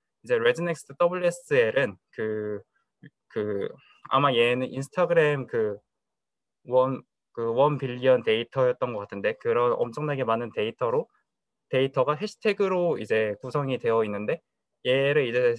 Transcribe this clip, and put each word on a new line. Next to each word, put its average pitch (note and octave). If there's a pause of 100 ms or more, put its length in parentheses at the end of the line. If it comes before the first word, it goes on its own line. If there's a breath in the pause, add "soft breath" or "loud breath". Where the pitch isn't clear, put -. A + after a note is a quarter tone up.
(240)
이제 A#2+
레즈넥스트 D3
더블유에스엘은 C#3 (140)
그, G#2+ (680)
그 G#2 (400 soft breath)
아마 C3+
얘는 B2
인스타그램 D3
그 G#2+ (880)
원, B2+ (300)
그 A#2
원 C#3+
빌리언 B2
데이터였던 A#2+
것 G#2
같은데, G2+
그런 A#2
엄청나게 C3
많은 A2+
데이터로, A#2 (600)
데이터가 C3+
해시태그로 F#3
이제 A2
구성이 C3+
되어 A2+
있는데, G#2 (440)
얘를 C3+
이제 A#2+